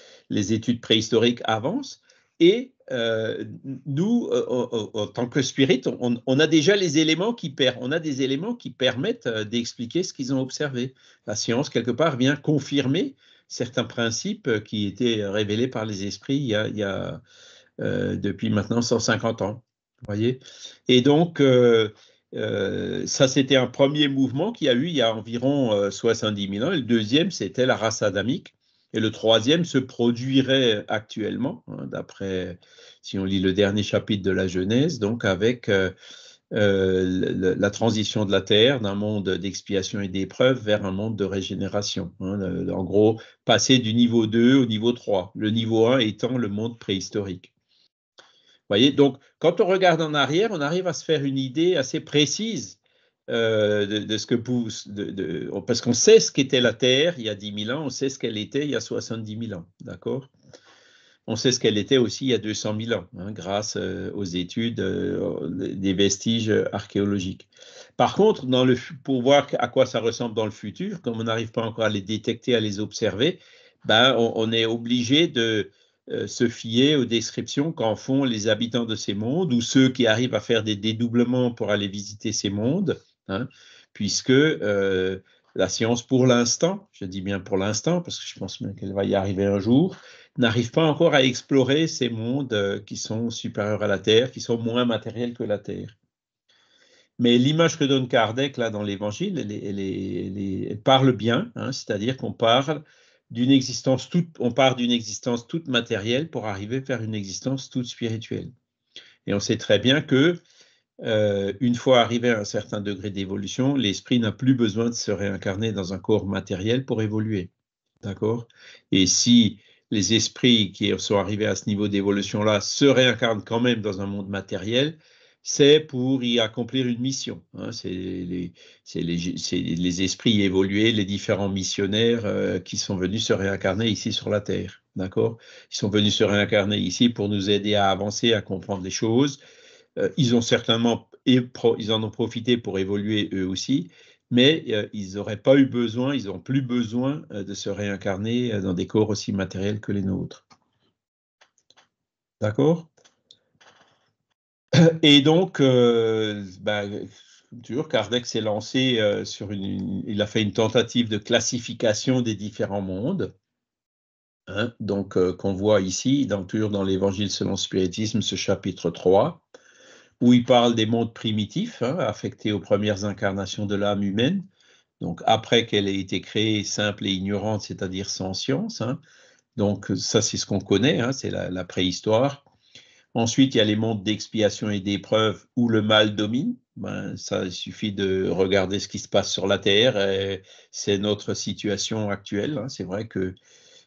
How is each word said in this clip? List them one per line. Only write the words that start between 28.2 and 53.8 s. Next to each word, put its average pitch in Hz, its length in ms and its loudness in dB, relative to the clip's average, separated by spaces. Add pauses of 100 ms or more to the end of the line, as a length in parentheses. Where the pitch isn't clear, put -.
Et 110 60 0
le 110 100 0
troisième 113 540 2
se 143 140 0
produirait 127 1120 0
actuellement, 104 800 -6
hein, - 200 -12
d'après, 92 720 -8 (420)
si - 180 -8
on 95 60 -2
lit 95 160 0
le 92 140 4
dernier 101 280 2
chapitre 101 400 -2
de 98 80 0
la 95 160 0
Genèse, 110 520 0
donc 107 260 -2
avec, 107 460 0
euh, 95 200 2 (640)
euh, 95 520 2
le, 92 280 0
le, 92 220 0
la 101 160 2
transition 107 560 0
de 98 60 0
la 95 100 2
Terre 113 400 4
d'un 98 120 -4
monde 104 360 -2
d'expiation 95 720 -4
et 95 60 -6
d'épreuve 107 540 0
vers 104 220 0
un 95 80 -4
monde 107 240 -4
de 98 80 -2
régénération, 95 960 -4
hein, 95 160 -4
le, 90 380 -4
en 95 100 -2
gros, 107 340 4 (280)
passer 123 320 6
du 110 160 0
niveau 117 320 4
deux 117 300 6
au 131 100 4
niveau 110 260 0
trois, 101 420 -2
le 107 160 -2
niveau 113 360 2
un 131 120 4
étant 117 380 0
le 113 120 -2
monde 110 300 -6
préhistorique. 98 760 -6 (640)
Vous - 500 -20
voyez, 123 240 4
donc, 135 240 4 (220)
quand 170 240 2
on 190 40 4
regarde 180 360 4
en 151 100 -2
arrière, 151 400 2
on 170 80 -4
arrive 170 260 -2
à 175 60 -2
se - 140 -8
faire 147 180 0
une 135 140 -2
idée 139 380 0
assez 147 240 -4
précise, 147 800 -2 (520)
euh, 107 560 2